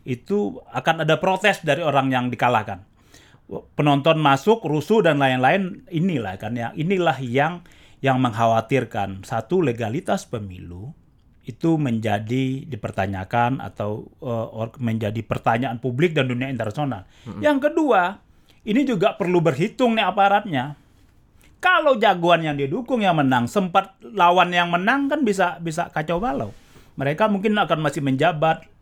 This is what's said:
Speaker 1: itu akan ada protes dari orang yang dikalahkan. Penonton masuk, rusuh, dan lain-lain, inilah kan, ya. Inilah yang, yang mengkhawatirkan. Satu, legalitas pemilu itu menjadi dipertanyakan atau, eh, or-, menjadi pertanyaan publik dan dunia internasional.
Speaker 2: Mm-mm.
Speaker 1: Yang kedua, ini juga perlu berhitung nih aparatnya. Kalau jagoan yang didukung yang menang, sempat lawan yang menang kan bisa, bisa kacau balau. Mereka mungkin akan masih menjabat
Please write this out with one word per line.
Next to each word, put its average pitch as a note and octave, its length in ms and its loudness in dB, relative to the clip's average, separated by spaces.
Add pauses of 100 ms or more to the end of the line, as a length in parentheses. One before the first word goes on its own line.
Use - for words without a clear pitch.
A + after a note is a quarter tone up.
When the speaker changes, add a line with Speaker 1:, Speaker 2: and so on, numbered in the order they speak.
Speaker 1:
itu F#3+ 600 -4 (120)
akan D#3+ 320 -2
ada - 160 2
protes F#3+ 400 0
dari D#3+ 240 0
orang C3+ 240 2
yang B2 240 0
dikalahkan. A2 480 0 (960)
Penonton D3 400 4
masuk, C#3+ 480 2
rusuh, D#3+ 400 2
dan D3 160 2
lain-lain, C#3 720 0
inilah C#3+ 480 -2
kan, A2+ 160 -6
ya. A#2 160 -6
Inilah E3 480 0
yang, C#3 400 -2 (400)
yang C3 160 2
mengkhawatirkan. A2+ 1120 0
Satu, F3 320 -2
legalitas B2+ 640 -2
pemilu F#2 640 -12 (560)
itu E3 320 0
menjadi B2 880 -2
dipertanyakan G#2+ 960 -2
atau, G#2 480 -8 (160)
eh, A#2 220 -4 (100)
or-, A#2 240 -6
menjadi A2 400 -2
pertanyaan A#2+ 560 -2
publik C#3+ 400 0
dan B2+ 160 2
dunia B2+ 160 -4
internasional. A2+ 560 -6 (240)
Speaker 2:
Mm-mm. - 160 -4
Speaker 1:
Yang D4 240 2
kedua, A3 480 2 (480)
ini A#3+ 240 2
juga G3+ 300 2
perlu F3+ 240 2
berhitung G3+ 560 0
nih G3 80 2
aparatnya. F#3+ 720 0 (800)
Kalau E4 360 4
jagoan F3 520 4
yang C#3+ 120 -2
didukung A3 440 -2
yang E3+ 160 2
menang, C3 280 2
sempat F#3+ 560 -2
lawan F3+ 520 4
yang F3 120 2
menang G#3+ 440 0
kan D4+ 120 0
bisa, F#3 400 0
bisa E3 280 -4
kacau D#3+ 280 -4
balau. A#3 320 -4 (480)
Mereka D#3 320 0
mungkin G#3 240 0
akan E3+ 240 0
masih D3+ 240 -2
menjabat D#3 640 0 (140)